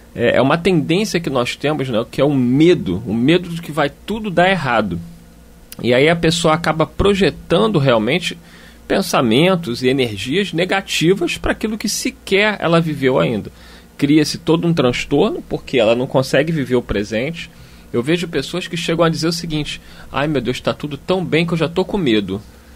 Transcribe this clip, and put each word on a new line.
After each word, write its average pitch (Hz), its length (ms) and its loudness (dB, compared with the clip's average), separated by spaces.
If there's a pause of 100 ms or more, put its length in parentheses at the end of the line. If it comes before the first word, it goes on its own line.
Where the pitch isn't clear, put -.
(160)
É, 107 220 2
é 110 40 4
uma 139 160 4
tendência 175 600 0
que 170 100 -4
nós 123 260 -2
temos, 143 320 -2
né, 117 220 0
que - 100 -8
é 139 60 4
o 147 80 2
medo, 127 720 2
o 98 80 -4
medo 156 340 2
de 170 140 -8
que 165 100 -12
vai 143 200 -2 (140)
tudo 214 260 -6
dar 170 180 4
errado. 117 500 0 (840)
E 120 120 2
aí 139 160 4
a 175 60 4
pessoa 165 380 2
acaba 156 320 0
projetando 190 920 0
realmente 135 580 2 (500)
pensamentos 156 960 2
e 127 40 4
energias 127 680 -2
negativas 190 840 0
para - 140 -2
aquilo 220 260 -4
que 208 120 -4
sequer 208 680 -2
ela 165 200 2
viveu 139 400 0
ainda. 120 320 -2 (460)
Cria-se 147 400 2
todo 165 300 0
um 170 60 2
transtorno, 147 760 0
porque - 280 -6
ela 120 180 4
não 123 120 -2
consegue 143 440 0
viver 127 240 -2
o 120 60 2
presente. 110 680 -4 (420)
Eu 117 120 -2
vejo 170 240 -2
pessoas 170 400 -6
que 170 100 -8
chegam 170 260 0
a 165 60 4
dizer 151 180 -2
o 175 60 -2
seguinte: 151 480 -6 (300)
"Ai, 139 160 -2
meu 147 140 0
Deus, 123 180 -4
tá 117 140 -2
tudo 147 240 -8
tão 185 260 -2
bem 151 220 0
que 170 80 -2
eu 165 40 -2
já 160 100 0
tô 185 160 -2
com 196 140 -4
medo." 107 440 0 (340)